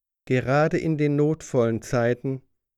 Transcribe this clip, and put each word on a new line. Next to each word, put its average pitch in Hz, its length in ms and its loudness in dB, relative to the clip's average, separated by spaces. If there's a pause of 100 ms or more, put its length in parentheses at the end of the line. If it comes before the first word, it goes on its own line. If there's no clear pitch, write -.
(260)
gerade 139 520 0
in 160 200 -2
den 147 180 0
notvollen 135 680 0
Zeiten 123 600 -2 (360)